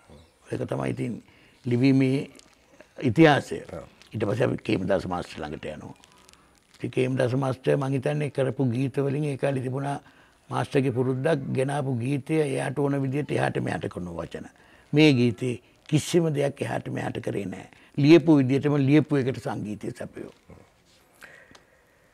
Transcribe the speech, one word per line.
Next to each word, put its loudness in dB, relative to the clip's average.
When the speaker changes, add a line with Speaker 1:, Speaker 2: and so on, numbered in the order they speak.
Speaker 1:
ඒක -6
තමයි -4
ඉතින් -6
ලිවීමේ 2
ඉතිහාසය. 4
Speaker 2:
ඔව්. -12
Speaker 1:
ඊට -6
පස්සේ 0
අපි -2
කේමදාස -2
මාස්ටර් -8
ළඟට -10
යනවා. -12
ඉතින් -10
කේමදාස 0
මාස්ටර් 0
මං -2
හිතන්නේ -2
කරපු -2
ගීත -2
වලින් -2
ඒ -4
කාලේ -2
තිබුණා -6
මාස්ටර්ගේ 0
පුරුද්දක් 0
ගෙනාපු -2
ගීතය -2
එයාට -2
ඕන 0
විදිහට -2
එහාට 0
මෙහාට -4
කරන -8
වචන. -10
මේ 8
ගීතේ 0
කිසිම 2
දෙයක් -2
එහාට -6
මෙහාට -6
කරේ -6
නෑ. -12
ලියපු 8
විදිහටම 2
ලියපු 4
එකට -2
සංගීතය -8
සැපයුවා. -16